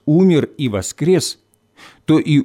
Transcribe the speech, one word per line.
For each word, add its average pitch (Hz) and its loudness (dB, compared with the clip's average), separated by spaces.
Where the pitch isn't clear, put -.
умер 165 2
и 135 -6
воскрес, 147 -4
то 156 2
и 147 0